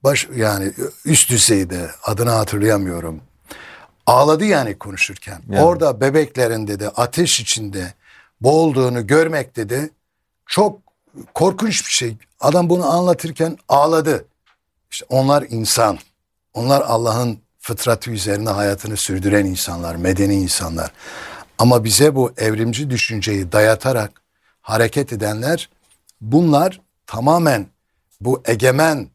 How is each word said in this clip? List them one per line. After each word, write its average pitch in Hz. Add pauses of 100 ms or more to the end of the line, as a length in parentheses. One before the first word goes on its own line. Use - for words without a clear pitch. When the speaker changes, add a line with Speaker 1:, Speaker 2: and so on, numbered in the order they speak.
Speaker 1:
baş, 139
yani 101 (340)
üst -
düzeyde 95 (120)
adını 117
hatırlayamıyorum. 101 (880)
Ağladı 147
yani 135
konuşurken. 95
Speaker 2:
Yani. 101
Speaker 1:
Orada 160
bebeklerin 127
dedi 104
ateş 123
içinde 101 (480)
boğulduğunu 131
görmek 156
dedi 123 (560)
çok 196 (540)
korkunç 190
bir -
şey. 117 (220)
Adam 165
bunu 180
anlatırken 170 (120)
ağladı. 151 (680)
İşte -
onlar 131
insan. 110 (560)
Onlar 127
Allah'ın 117 (220)
fıtratı 117
üzerine 104
hayatını 101
sürdüren 98
insanlar, 87
medeni 92
insanlar. 85 (680)
Ama 120
bize 131
bu 127
evrimci 113
düşünceyi 104
dayatarak 110 (400)
hareket 113
edenler, 110 (520)
bunlar 151 (260)
tamamen 135 (540)
bu 123
egemen 127